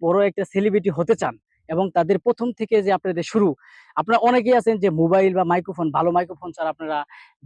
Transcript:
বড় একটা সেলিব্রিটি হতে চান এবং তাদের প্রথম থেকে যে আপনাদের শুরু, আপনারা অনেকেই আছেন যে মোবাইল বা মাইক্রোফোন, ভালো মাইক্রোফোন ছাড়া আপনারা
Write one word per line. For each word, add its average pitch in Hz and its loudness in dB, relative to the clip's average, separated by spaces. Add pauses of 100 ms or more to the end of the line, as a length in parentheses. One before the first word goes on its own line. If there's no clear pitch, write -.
বড় 185 2
একটা 196 -6
সেলিব্রিটি 196 0
হতে 170 0
চান 127 -6 (340)
এবং 175 -2
তাদের 170 2
প্রথম 240 -2
থেকে 214 0
যে 202 0
আপনাদের 175 -4
শুরু, 202 0 (400)
আপনারা 190 0
অনেকেই 247 2
আছেন 226 0
যে 190 0
মোবাইল 175 2
বা 180 0
মাইক্রোফোন, 170 -2
ভালো 160 0
মাইক্রোফোন 175 -4
ছাড়া 160 -6
আপনারা 156 -6 (400)